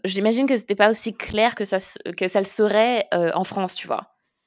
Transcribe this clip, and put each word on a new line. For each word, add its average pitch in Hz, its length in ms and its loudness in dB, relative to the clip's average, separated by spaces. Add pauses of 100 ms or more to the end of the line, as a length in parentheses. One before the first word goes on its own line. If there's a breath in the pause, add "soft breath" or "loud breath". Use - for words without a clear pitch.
j'imagine 214 420 2
que 269 100 2
c'était 208 180 -4
pas 208 160 6
aussi 214 240 -2
clair 220 400 0
que 214 120 -6
ça 190 140 -2
se, - 180 -8 (180)
que 185 120 -2
ça 196 120 0
le 196 60 -2
serait, 214 680 2
euh, 175 200 2
en 185 100 -2
France, 185 300 -4
tu - 120 -10
vois. - 300 -6 (300)